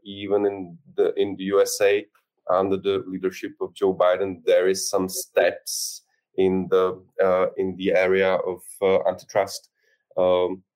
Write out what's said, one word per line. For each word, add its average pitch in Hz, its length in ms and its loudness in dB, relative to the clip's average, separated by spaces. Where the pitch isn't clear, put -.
even 101 420 -2
in 92 320 -6
the, 95 240 2
in 98 160 -2
the 95 80 -8
U 98 160 2
S 98 220 0
A, 101 240 2
under 95 280 0
the 95 280 -2
leadership 92 540 -6
of 92 140 -8
Joe 95 200 2
Biden, 90 520 0
there 90 220 4
is 92 200 -2
some 95 220 -2
steps - 920 -4
in 95 360 0
the, 92 280 2
uh, 92 260 2
in 95 180 -2
the 95 160 -2
area 95 440 2
of, 90 260 -6
uh, 95 260 2
antitrust. 98 600 -4
Um, 92 460 0